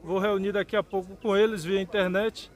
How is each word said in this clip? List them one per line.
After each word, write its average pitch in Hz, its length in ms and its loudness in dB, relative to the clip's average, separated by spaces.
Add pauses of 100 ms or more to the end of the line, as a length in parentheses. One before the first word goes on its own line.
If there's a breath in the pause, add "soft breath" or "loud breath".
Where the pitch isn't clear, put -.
Vou 175 180 -2
reunir 196 340 0
daqui 202 240 -2
a 196 60 0
pouco 190 340 -6
com 202 180 0
eles 208 300 2
via 190 160 0
internet 196 760 0